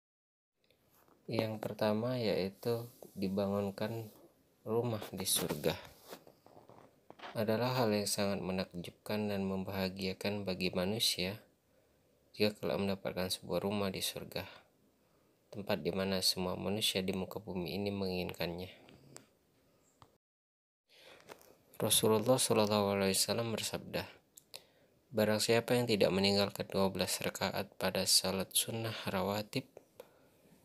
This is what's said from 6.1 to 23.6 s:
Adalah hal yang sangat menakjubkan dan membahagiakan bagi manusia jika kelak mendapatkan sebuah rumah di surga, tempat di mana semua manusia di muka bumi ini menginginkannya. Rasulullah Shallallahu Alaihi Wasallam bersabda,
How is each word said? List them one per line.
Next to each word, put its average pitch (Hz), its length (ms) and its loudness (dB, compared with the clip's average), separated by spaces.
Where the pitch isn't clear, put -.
Adalah 117 480 0
hal 110 160 4
yang 101 160 0
sangat 101 320 0
menakjubkan 92 880 -4
dan 98 160 0
membahagiakan 95 960 -2
bagi 92 320 -2
manusia 95 640 0
jika 107 240 0
kelak 85 240 0
mendapatkan 95 480 -2
sebuah 87 320 -4
rumah 101 240 0
di 92 160 -4
surga, 82 400 -6
tempat 101 240 -2
di 82 160 -2
mana 95 320 0
semua 92 320 0
manusia 98 480 0
di 95 80 -2
muka 92 240 -4
bumi 90 400 -4
ini 101 160 0
menginginkannya. 90 760 -4
Rasulullah 110 560 6
Shallallahu 104 640 4
Alaihi 98 160 4
Wasallam 110 400 0
bersabda, 87 560 -4